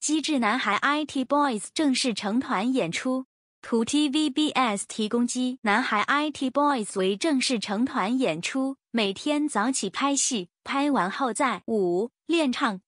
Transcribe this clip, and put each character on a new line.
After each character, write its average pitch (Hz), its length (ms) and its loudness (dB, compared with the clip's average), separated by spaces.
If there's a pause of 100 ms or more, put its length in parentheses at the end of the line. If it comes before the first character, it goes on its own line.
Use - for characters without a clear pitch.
机 302 220 0
智 294 160 0
男 233 200 2
孩 202 180 0
I 294 280 0
T 262 220 -4
Boys 277 380 0 (100)
正 285 200 2
式 240 200 0
成 214 260 -2
团 240 320 0
演 190 180 0
出。 262 360 -2 (340)
图 233 240 0
T 294 240 2
V 302 220 0
B 302 220 0
S 220 360 0
提 214 220 -4
供， 240 160 0
机 254 360 -4
男 214 200 2
孩 214 180 0
I 294 300 0
T 262 200 -4
Boys 277 480 0
为 190 200 2
正 294 200 2
式 247 200 0
成 214 260 -2
团 254 340 0
演 175 220 0
出， 269 360 -2 (160)
每 208 200 0
天 294 340 -2
早 233 240 0
起 208 200 -2
拍 277 260 0
戏， 208 320 -2 (160)
拍 277 260 0
完 202 200 2
后 247 240 -2
在 240 320 0
午 202 460 0 (140)
练 311 240 2
唱， 226 380 -2